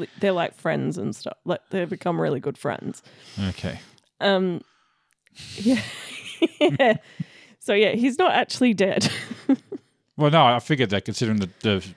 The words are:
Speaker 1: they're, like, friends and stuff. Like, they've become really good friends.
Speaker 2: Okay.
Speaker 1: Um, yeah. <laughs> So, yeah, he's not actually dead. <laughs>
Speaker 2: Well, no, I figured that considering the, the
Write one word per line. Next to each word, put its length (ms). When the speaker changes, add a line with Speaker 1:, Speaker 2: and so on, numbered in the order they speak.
Speaker 1:
they're, 120
like, 220
friends 440
and 180
stuff. 280
Like, 160
they've 180
become 320
really 200
good 180
friends. 440
Speaker 2:
Okay. 300
Speaker 1:
Um, 400
yeah. 260
<laughs> 560
So, 140
yeah, 220
he's 220
not 140
actually 420
dead. 360
<laughs> 80
Speaker 2:
Well, 120
no, 160
I 140
figured 300
that 140
considering 360
the, 100
the 240